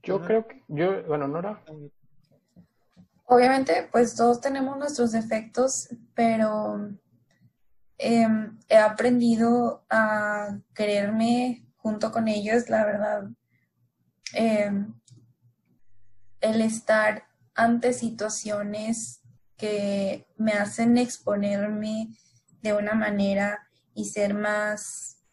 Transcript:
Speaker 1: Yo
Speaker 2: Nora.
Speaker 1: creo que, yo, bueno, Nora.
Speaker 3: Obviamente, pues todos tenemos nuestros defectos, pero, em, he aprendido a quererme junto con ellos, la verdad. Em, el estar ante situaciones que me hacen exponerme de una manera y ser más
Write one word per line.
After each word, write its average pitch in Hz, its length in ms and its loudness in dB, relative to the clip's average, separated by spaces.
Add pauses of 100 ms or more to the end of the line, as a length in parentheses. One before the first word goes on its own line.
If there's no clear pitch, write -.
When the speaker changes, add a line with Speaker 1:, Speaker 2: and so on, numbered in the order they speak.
Speaker 1:
Yo 185 140 -6
Speaker 2:
Nora. - 120 -6
Speaker 1:
creo 220 200 0
que, - 200 -20
yo, 180 360 -2
bueno, 147 260 -4
Nora. 175 340 -8 (1600)
Speaker 3:
Obviamente, 262 680 4
pues 233 240 2
todos 240 260 2
tenemos 269 360 -4
nuestros 277 360 -2
defectos, 226 760 -2 (260)
pero, 220 760 0 (1080)
em, 220 720 0
he 220 100 8
aprendido 233 1120 4
a 208 680 0 (180)
quererme 220 880 0 (120)
junto 220 340 -4
con 226 160 0
ellos, 214 420 0
la 220 160 2
verdad. 208 440 -4 (1040)
Em, 208 600 0 (1500)
el 220 200 2
estar 214 640 0 (320)
ante 240 380 2
situaciones 214 1300 -6 (420)
que 202 720 -2
me 220 160 0
hacen 226 460 2
exponerme 214 1120 -2 (520)
de 214 120 0
una 208 220 0
manera 202 720 0 (280)
y 214 160 -6
ser 202 240 0
más 208 1000 -6